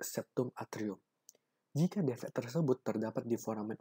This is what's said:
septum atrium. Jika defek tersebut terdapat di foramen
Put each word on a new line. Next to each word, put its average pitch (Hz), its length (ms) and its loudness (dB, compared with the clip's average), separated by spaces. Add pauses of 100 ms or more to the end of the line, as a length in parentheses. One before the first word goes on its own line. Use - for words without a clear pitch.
septum - 560 -2
atrium. 107 400 -4 (800)
Jika 180 240 4
defek 127 320 0
tersebut 123 480 2
terdapat 110 480 0
di 113 80 4
foramen 107 440 -2